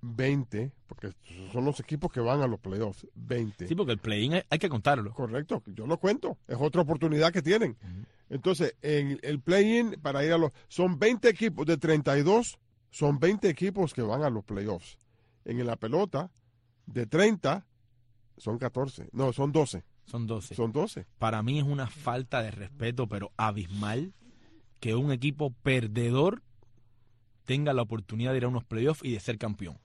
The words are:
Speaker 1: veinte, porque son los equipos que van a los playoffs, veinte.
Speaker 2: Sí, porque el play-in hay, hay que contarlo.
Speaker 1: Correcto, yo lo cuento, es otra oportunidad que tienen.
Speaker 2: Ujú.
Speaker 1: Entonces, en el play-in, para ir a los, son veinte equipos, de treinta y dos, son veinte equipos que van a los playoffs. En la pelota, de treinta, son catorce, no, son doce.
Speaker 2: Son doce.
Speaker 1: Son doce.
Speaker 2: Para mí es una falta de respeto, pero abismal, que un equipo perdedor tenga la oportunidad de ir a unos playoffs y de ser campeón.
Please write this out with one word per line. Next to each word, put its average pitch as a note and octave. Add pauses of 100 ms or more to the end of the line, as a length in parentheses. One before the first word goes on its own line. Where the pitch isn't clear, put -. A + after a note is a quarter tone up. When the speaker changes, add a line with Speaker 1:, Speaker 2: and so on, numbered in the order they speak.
Speaker 1:
veinte, B2+ (140)
porque - (420)
son B2
los C#3+
equipos D3+
que -
van B2
a C3+
los A2+
playoffs, G2
veinte. A2+
Speaker 2:
Sí, E3
porque E3
el G#2+
play-in G#2+
hay, F3+
hay D#3
que F#3+
contarlo. A#2+
Speaker 1:
Correcto, C3+
yo G#2+
lo D#3+
cuento, A3+ (100)
es B2+
otra D#3
oportunidad D#3
que E3+
tienen. F3
Speaker 2:
Ujú. G2 (240)
Speaker 1:
Entonces, D3+
en C#3+
el D3
play-in, G#3
para C#3+
ir D#3+
a E3
los, D#3+ (160)
son F3
veinte A#3
equipos, G#3+
de D#3+
treinta D3
y D3
dos, G#3+ (300)
son D3
veinte G3
equipos F3+
que -
van A#2
a D3
los A2
playoffs. G2+ (480)
En A#2+
la A#2
pelota, D3+ (540)
de A#2+
treinta, F3+ (720)
son A2
catorce, B2+
no, C3
son C#3+
doce. C3+ (220)
Speaker 2:
Son A#2+
doce. A2
Speaker 1:
Son A2+
doce. C#3+ (140)
Speaker 2:
Para A2
mí C3+
es C#3+
una C#3
falta B2
de A2
respeto, A#2
pero G2+
abismal, G#2 (680)
que A2+
un C#3
equipo C#3
perdedor B2 (1000)
tenga C#3+
la B2+
oportunidad A2+
de C3
ir B2
a -
unos B2
playoffs C3
y C3+
de G#2+
ser A2
campeón. G2+